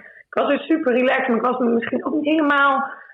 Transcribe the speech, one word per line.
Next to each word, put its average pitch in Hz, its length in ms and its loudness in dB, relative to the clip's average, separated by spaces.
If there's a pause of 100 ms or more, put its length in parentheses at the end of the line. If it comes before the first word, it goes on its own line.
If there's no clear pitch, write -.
(280)
ik - 60 -20
was 247 140 0
dus 277 180 -2
super 302 280 0
relaxed, 254 340 0
maar 233 100 0
ik 226 80 -2
was 247 140 0
me 254 140 0
misschien 233 320 -4
ook - 80 -4
niet 302 120 -2
helemaal, 285 580 2 (300)